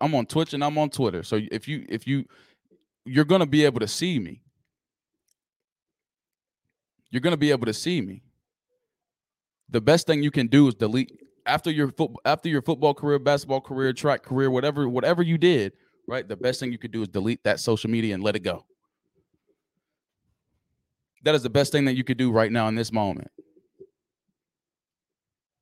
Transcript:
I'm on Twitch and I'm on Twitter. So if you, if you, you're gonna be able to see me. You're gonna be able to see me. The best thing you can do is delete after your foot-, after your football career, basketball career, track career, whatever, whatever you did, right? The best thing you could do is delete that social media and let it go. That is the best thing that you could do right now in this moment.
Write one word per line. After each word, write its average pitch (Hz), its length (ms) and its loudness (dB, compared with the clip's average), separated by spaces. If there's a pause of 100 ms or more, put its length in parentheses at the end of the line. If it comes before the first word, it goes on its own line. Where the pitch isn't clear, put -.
I'm 151 160 0
on 120 100 0
Twitch 160 260 -2
and 143 120 -4
I'm 151 120 -4
on 151 140 0
Twitter. 95 320 -2
So 107 180 -2 (120)
if 110 160 -8
you, 147 200 -8
if - 180 -6
you, 135 180 -2 (800)
you're 131 200 2
gonna 175 220 4
be 147 180 4
able 127 140 2
to 110 80 -2
see 165 320 -4
me. 85 240 -8 (2750)
You're 123 100 -4
gonna 165 160 0
be 147 160 2
able 120 140 0
to 110 60 0
see 165 280 -2
me. 98 220 -10 (1500)
The 117 100 0
best 147 280 4
thing 151 140 2
you 147 100 0
can 123 160 0
do 139 180 8
is 123 80 2
delete 113 420 -2 (300)
after 156 240 0
your 147 220 -2
foot-, - 320 -4
after 151 240 0
your 147 120 0
football 143 320 0
career, 143 280 -2
basketball 139 400 0
career, 131 320 -2
track 135 320 -2
career, 131 260 0
whatever, 139 380 0
whatever 151 340 0
you 165 160 2
did, 143 360 2 (340)
right? 127 180 -6
The 104 100 -10
best 123 220 -2
thing 123 140 -6
you 117 60 -10
could 120 120 -12
do 110 120 -6
is 104 60 -4
delete 104 360 -4
that 104 160 0
social 113 280 0
media 113 260 0
and 92 100 -6
let 104 100 0
it 107 60 -4
go. 87 260 -6 (2500)
That 151 140 4
is 123 80 -2
the 123 60 -2
best 139 200 2
thing 143 140 2
that 131 100 2
you 131 80 0
could 120 160 -2
do 123 140 2
right 110 180 4
now 113 160 0
in 110 80 -2
this 113 180 -4
moment. 101 380 -4 (2250)